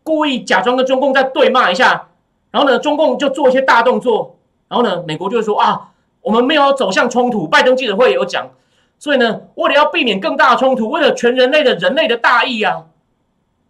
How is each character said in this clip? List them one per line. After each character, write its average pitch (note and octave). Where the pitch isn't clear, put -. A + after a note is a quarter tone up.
故 D#4
意 C4
假 -
装 B3
跟 B3+
中 C4
共 C4+
再 C4+
对 C4
骂 A3+
一 F#3
下， F#3+
然 A#3+
后 C#4+
呢， B3
中 D4
共 C#4
就 C#4+
做 C4+
一 B3+
些 C4
大 B3
动 A#3
作， -
然 F#3+
后 A#3+
呢， F3
美 D#3
国 F#3
就 A#3
会 A3
说 G#3
：“啊， G#3+
我 -
们 A3+
没 C#4+
有 C#4
走 B3
向 C4+
冲 B3
突。” F#3+
拜 D4
登 B3+
记 C4
者 G3
会 B3+
有 F3
讲， B2+
所 D4
以 C#4
呢， A3
为 D#4+
了 C4+
要 D4
避 E4
免 G3
更 C#4
大 C#4
的 A3+
冲 C4
突， A3
为 D#4+
了 C4
全 A#3+
人 B3+
类 D4+
的， A#3
人 F3+
类 D#4
的 A#3
大 A#3+
义 A#3+
啊， E3